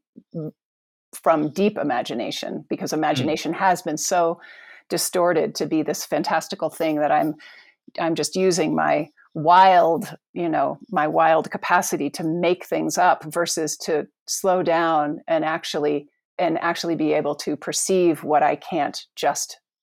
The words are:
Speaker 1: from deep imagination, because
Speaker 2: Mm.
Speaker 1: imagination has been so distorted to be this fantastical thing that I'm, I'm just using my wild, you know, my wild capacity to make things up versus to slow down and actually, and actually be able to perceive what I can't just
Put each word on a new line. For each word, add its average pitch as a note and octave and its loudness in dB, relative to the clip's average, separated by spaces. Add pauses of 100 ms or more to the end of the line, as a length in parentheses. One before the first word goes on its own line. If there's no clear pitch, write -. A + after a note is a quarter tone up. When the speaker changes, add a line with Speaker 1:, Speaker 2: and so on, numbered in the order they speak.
(1120)
Speaker 1:
from D3+ 2
deep G#3 0
imagination, B2+ -6
because - -6
Speaker 2:
Mm. D#3 -4
Speaker 1:
imagination D3+ -2
has F3+ 0
been D#3 -4
so E3+ 0 (480)
distorted F3 0
to D#3 -4
be D#3+ 0
this - -4
fantastical D#3+ -4
thing D#3 -2
that D3 0
I'm, D3+ 0 (640)
I'm E3 0
just D3+ -4
using F3 2
my D3+ 2 (260)
wild, E3+ 6 (200)
you E3+ -4
know, C#3+ -2 (120)
my D#3 0
wild D#3+ 4
capacity F3 0
to - -10
make F3 0
things D#3 -2
up F3 2
versus D#3+ -4
to D#3 -2 (220)
slow F#3 0
down D#3+ 2
and D#3+ 0
actually, D3 -2 (280)
and E3 0
actually E3+ -2
be D3+ 0
able D3 0
to D3 -6
perceive F3 0
what D3+ 4
I D3 2
can't - -4 (160)
just - -4 (220)